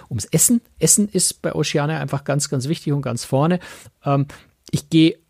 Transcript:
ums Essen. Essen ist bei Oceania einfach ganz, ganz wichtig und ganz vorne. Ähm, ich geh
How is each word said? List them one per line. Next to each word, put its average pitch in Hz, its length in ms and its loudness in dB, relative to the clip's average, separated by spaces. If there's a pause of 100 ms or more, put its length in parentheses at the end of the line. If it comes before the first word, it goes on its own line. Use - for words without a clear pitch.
(100)
ums 110 160 -6
Essen. 233 340 2 (180)
Essen 208 300 2
ist - 320 -2
bei 160 140 -4
Oceania 151 440 -2
einfach 139 260 -4
ganz, 143 260 -2
ganz 135 180 -4
wichtig 156 240 -4
und 143 80 0
ganz 120 240 -6
vorne. 147 340 2 (460)
Ähm, 139 220 2 (440)
ich - 200 -4
geh 160 260 4 (140)